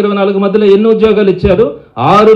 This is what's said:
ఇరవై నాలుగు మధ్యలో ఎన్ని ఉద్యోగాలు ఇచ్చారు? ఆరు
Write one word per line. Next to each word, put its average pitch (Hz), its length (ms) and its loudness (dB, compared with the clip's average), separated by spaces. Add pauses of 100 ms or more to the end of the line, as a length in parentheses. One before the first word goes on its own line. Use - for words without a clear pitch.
ఇరవై 202 180 -2
నాలుగు 196 240 -2
మధ్యలో 202 320 -2
ఎన్ని 214 200 0
ఉద్యోగాలు 208 400 0
ఇచ్చారు? 202 300 0 (480)
ఆరు 214 220 4